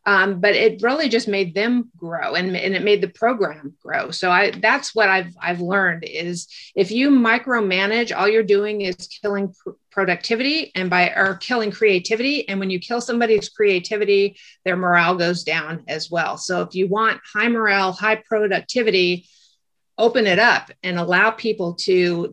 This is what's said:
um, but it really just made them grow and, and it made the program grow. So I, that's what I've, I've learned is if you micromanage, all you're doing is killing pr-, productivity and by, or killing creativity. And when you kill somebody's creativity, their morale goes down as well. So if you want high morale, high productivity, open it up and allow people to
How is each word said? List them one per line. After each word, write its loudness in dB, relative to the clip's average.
um, 2
but 4
it 2
really 0
just 0
made -2
them 0
grow -6
and, -2
and -2
it -2
made 4
the -2
program -2
grow. -6
So -2
I, 4
that's -2
what 2
I've, 0
I've -4
learned -2
is -8
if 0
you 2
micromanage, 2
all 2
you're 4
doing 0
is -4
killing -6
pr-, -12
productivity -2
and -4
by, 2
or 0
killing -4
creativity. 0
And -4
when -4
you -2
kill -6
somebody's 0
creativity, 0
their 0
morale 2
goes -2
down -6
as -8
well. -4
So -4
if -8
you 0
want 0
high 0
morale, 0
high 0
productivity, 0
open 2
it 2
up 2
and -4
allow 2
people -4
to 0